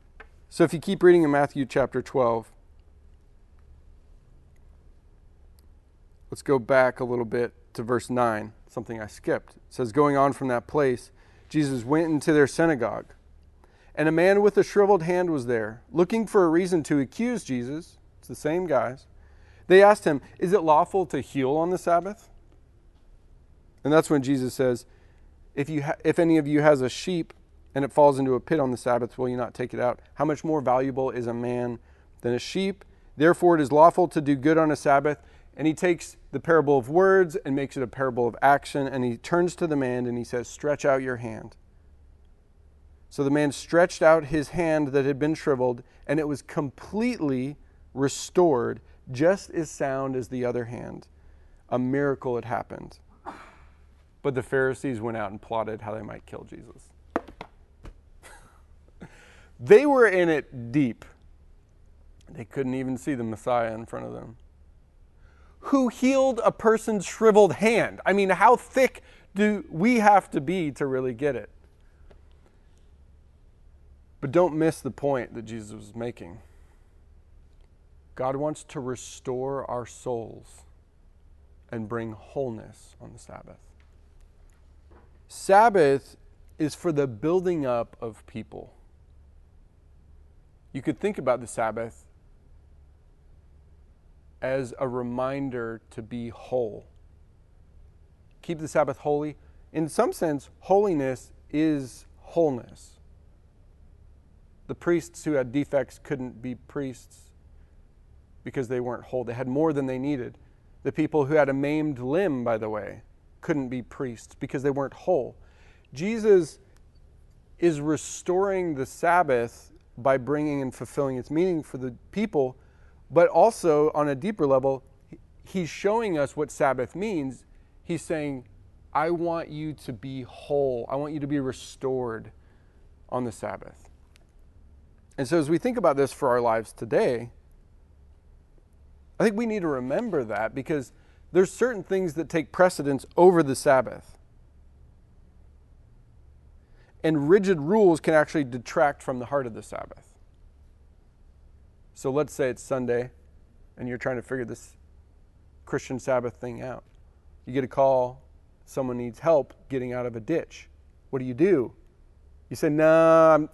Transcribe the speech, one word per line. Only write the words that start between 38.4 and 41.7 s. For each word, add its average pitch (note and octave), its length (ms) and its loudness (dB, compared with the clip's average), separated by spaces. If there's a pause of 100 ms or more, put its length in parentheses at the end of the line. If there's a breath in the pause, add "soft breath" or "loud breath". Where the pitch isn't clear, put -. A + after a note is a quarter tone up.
action. C#3 440 2
And B2+ 200 -4
he A#2+ 100 -2
turns F3 400 0
to F3 120 -2
the D3+ 100 -2
man B2 300 -2
and A#2+ 100 -4
he A#2 80 -6
says, A#2+ 240 -8
"Stretch D3 340 -4
out C3+ 180 2
your C3 160 -6
hand." A2+ 380 -12 (1500)